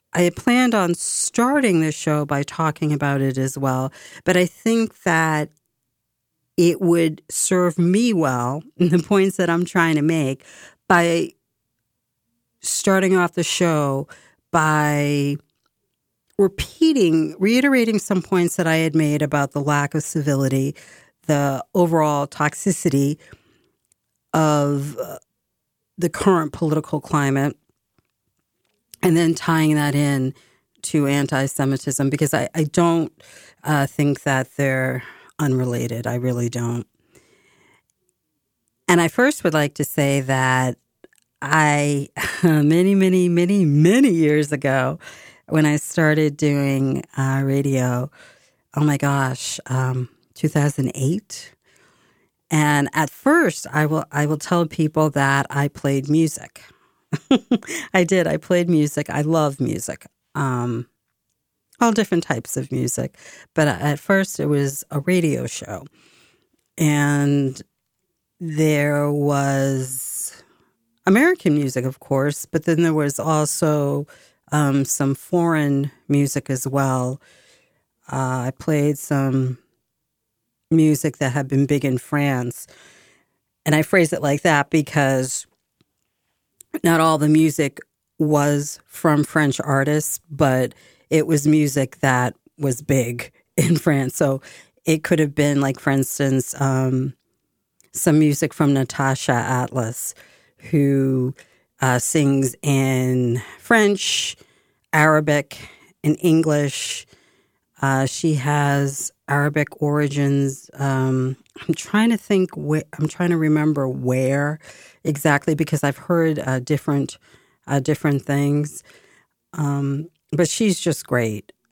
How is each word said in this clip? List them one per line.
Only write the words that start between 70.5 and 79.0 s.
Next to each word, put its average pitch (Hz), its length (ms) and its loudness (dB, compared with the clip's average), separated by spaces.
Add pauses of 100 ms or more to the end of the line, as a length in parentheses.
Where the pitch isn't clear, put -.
American 233 480 2
music, 131 300 -2
of 131 160 -8
course, 139 440 -2
but 160 200 -4
then 165 180 2
there 165 120 2
was 143 240 -2
also, 151 880 0 (460)
um, 139 320 2
some 139 300 -2
foreign 151 760 0 (180)
music 143 420 -2
as 131 180 -6
well. 131 520 -2 (920)
Uh, 131 340 -4
I 131 120 -6
played 147 400 0
some 135 600 -2 (1120)